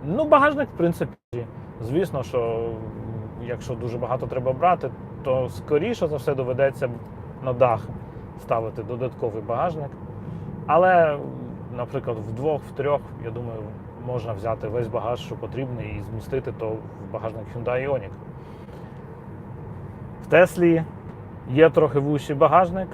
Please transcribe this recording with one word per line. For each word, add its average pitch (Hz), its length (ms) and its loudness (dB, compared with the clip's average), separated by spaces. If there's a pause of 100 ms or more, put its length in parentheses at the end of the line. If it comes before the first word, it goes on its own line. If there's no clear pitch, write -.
Ну, 214 200 2
багажник, 294 440 6
в - 80 -14
принципі, 151 680 0 (340)
звісно, 135 420 0
що 117 480 0 (720)
якщо 120 320 -4
дуже 117 240 -4
багато 127 280 -2
треба 127 260 0
брати, 151 380 4 (340)
то 131 240 2
скоріше 175 580 0
за 151 100 0
все 139 180 0
доведеться 131 560 2 (520)
на 131 100 0
дах 120 360 4 (520)
ставити 113 420 -2
додатковий 117 600 -4
багажник. 139 480 -2 (760)
Але, 165 520 6 (580)
наприклад, 120 400 -4 (120)
вдвох, 135 340 -2
втрьох, 143 380 0 (240)
я 117 60 -6
думаю, 113 300 -6 (460)
можна 120 260 -4
взяти 110 360 -2
весь 117 200 -2
багаж, 117 320 -2
що - 140 -8
потрібний, 113 640 -6
і 101 40 -6
змістити 113 500 -4
то 110 180 -4
в 104 420 -8
багажник 110 320 -6 (120)
Hyundai 123 320 0
Ioniq. 110 220 -2 (2000)
В - 40 -12
Теслі 165 580 8 (680)
є 156 200 10
трохи 143 280 6
вущий 143 380 0
багажник. 175 580 6